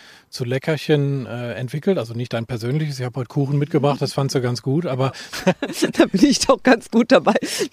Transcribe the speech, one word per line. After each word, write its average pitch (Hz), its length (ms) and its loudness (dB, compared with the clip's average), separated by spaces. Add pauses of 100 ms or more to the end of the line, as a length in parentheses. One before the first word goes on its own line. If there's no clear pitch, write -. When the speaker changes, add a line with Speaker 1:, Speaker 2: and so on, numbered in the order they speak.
(300)
Speaker 1:
zu - 140 -10
Leckerchen, 139 840 0
äh, 120 280 -8
entwickelt? 143 440 -2
Also 117 160 -6
nicht 117 200 -6
dein 117 120 -4
persönliches, 131 540 -4
ich 123 60 -4
habe 123 160 -6
heute 120 80 -8
Kuchen 143 280 0
mitgebracht, 143 440 0
das 135 100 -2
fandst 139 240 -2
du 135 60 0
ganz 120 200 -2
gut, 156 240 -2
aber 131 280 -2 (320)
Speaker 2:
<laughs> - 520 0
Da 330 80 6
bin 202 200 4
ich 277 140 4
doch - 220 2
ganz - 300 4
gut 226 220 4
dabei. 185 220 6 (380)